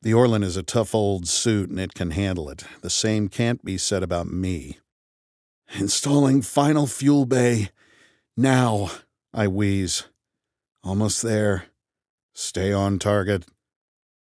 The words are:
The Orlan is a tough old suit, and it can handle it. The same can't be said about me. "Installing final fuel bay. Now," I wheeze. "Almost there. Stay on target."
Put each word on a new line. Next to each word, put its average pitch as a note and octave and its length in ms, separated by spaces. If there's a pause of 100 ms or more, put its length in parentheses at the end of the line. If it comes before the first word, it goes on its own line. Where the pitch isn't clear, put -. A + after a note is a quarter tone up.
The A2+ 100
Orlan A2+ 280
is F2+ 160
a F#2 60
tough A2 320
old G2+ 320
suit, G#2 420
and - 100
it F#2 140
can F2 160
handle F2 400
it. C#2+ 140 (180)
The - 80
same A2 380
can't A#2+ 360
be F#2+ 140
said F#2+ 240
about F2 260
me. E2+ 520 (1000)
"Installing C#3 640
final D3 460
fuel C#3 400
bay. A#2+ 420 (640)
Now," A#2+ 540 (420)
I G#2+ 160
wheeze. G2 580 (760)
"Almost G2+ 380
there. G#2+ 440 (680)
Stay F#2+ 400
on G2 240
target." G2+ 480 (840)